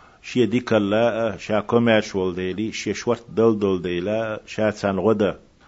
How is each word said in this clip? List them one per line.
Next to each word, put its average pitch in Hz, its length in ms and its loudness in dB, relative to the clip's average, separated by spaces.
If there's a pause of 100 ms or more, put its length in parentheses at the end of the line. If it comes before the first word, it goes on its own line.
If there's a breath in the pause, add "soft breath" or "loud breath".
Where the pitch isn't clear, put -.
(220 soft breath)
Ше 123 240 0
дикалла, 110 960 0
ша 107 220 -2
комаьрш 117 520 2
вол 92 180 -2
дейли, 92 400 -6
ше 101 220 -4
шварт - 340 -2
дал 113 260 4
дол 98 260 2
дейла, 101 680 -4
ша 107 260 0
цан 98 280 -2
гІода 104 380 2 (300 soft breath)